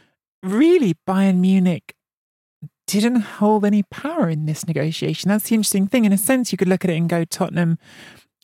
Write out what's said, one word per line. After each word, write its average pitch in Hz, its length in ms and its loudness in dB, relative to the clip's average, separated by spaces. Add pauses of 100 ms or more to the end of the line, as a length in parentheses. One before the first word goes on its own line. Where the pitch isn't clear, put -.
(420)
really 240 520 2 (140)
Bayern 190 300 2
Munich 185 560 2 (920)
didn't 233 360 0
hold 208 420 0
any 208 200 2
power 294 440 -4
in 156 180 -4
this 156 200 -6
negotiation. 156 640 -4
That's 214 200 0
the 233 60 0
interesting 202 320 0
thing. 233 180 0
In 202 80 4
a 196 60 2
sense, 254 340 0
you 180 60 -4
could 185 100 0
look 185 160 0
at 175 60 0
it 160 60 0
and 165 120 0
go, 170 160 0
Tottenham, 165 540 -2 (640)